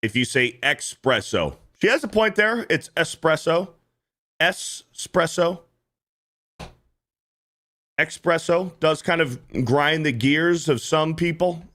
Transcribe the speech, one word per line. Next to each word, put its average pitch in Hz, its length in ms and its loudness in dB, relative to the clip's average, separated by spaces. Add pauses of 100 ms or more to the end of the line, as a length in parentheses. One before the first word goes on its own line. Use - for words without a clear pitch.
If 110 120 -4
you 123 100 0
say 123 380 0
espresso. 113 920 -2 (240)
She 190 80 2
has 233 160 2
a 240 40 -6
point 214 280 2
there. 220 320 0
It's - 220 0
espresso. 160 800 0 (720)
Espresso. 175 1200 -2 (2500)
Espresso 170 800 -2
does 156 240 0
kind 170 180 0
of 131 200 -2 (240)
grind 147 420 2
the 147 60 0
gears 151 560 2
of 135 120 2
some 156 340 0
people. 170 480 -2 (120)